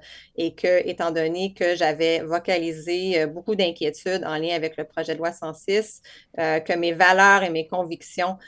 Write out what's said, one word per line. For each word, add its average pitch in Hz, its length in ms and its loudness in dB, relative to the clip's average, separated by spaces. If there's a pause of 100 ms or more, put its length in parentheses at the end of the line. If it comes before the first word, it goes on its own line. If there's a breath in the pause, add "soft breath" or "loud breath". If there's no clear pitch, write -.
(380 loud breath)
et 165 160 -4
que, 180 340 2
étant 170 220 -4
donné 165 460 -2
que 175 200 0
j'avais 165 440 2
vocalisé, 170 1000 -2
euh, 156 60 2
beaucoup 170 300 -6
d'inquiétudes 185 720 -2
en 156 100 -4
lien 170 180 -2
avec 156 220 -4
le 151 60 -6
projet 156 320 -6
de - 20 -6
loi 165 140 -4
cent 160 240 -10
six, - 480 -2 (340 soft breath)
euh, 160 220 0
que 160 140 -2
mes 170 200 0
valeurs 185 480 8
et 190 80 -2
mes 160 160 -2
convictions, 180 720 -4 (100)